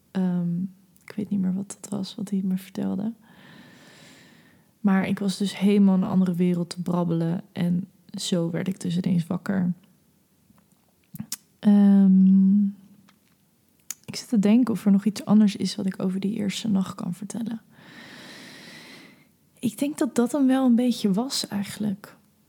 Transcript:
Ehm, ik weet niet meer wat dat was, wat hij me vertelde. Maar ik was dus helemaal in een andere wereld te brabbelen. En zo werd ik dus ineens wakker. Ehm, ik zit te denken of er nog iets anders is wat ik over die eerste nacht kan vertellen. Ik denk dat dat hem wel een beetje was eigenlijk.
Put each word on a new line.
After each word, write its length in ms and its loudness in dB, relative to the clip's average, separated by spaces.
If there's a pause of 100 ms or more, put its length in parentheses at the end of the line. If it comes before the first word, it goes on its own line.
(120)
Ehm, 500 -2 (420)
ik 120 -20
weet 140 -8
niet 100 -2
meer 140 -2
wat 260 -8
dat 100 -20
was, 260 -8
wat 140 -10
hij 140 -4
me 140 -2
vertelde. 560 -6 (1700)
Maar 280 0
ik 120 -4
was 180 -4
dus 200 -6
helemaal 380 4
in 60 0
een 80 -4
andere 240 0
wereld 360 -2
te 120 -12
brabbelen. 600 -2 (100)
En 360 -2 (240)
zo 380 -4
werd 180 -4
ik 120 -6
dus 180 -4
ineens 300 0
wakker. 460 -2 (1900)
Ehm, 1040 6 (1400)
ik 100 -14
zit 140 -14
te 100 2
denken 340 4
of 120 -6
er 60 4
nog 140 2
iets 200 -4
anders 300 4
is 200 -6
wat 100 -6
ik 160 -6
over 180 -4
die 160 -4
eerste 320 -6
nacht 280 -2
kan 180 -8
vertellen. 480 -10 (2000)
Ik 180 -6
denk 200 -4
dat 180 -2
dat 160 0
hem 160 2
wel 180 2
een 100 4
beetje 380 0
was 340 -4
eigenlijk. 720 -8 (320)